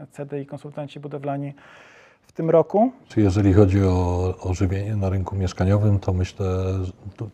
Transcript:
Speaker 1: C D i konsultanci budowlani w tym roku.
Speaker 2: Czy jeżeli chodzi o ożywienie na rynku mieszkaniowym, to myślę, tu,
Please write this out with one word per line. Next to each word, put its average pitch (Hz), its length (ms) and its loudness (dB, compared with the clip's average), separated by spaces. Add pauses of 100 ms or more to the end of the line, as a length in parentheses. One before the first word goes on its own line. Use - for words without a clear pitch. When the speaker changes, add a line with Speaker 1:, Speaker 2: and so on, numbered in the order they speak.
(120)
Speaker 1:
C 143 140 -12
D 143 160 -10
i 139 40 -12
konsultanci 147 540 -14
budowlani 143 540 -8 (680)
w - 100 -20
tym 165 180 -4
roku. 190 420 2 (160)
Speaker 2:
Czy - 140 0
jeżeli 101 320 4
chodzi 98 300 6
o 90 580 0
ożywienie 98 540 -4
na 98 140 -2
rynku 95 260 -4
mieszkaniowym, 98 640 0
to 98 140 -2
myślę, 92 340 -4 (680)
tu, 107 160 -12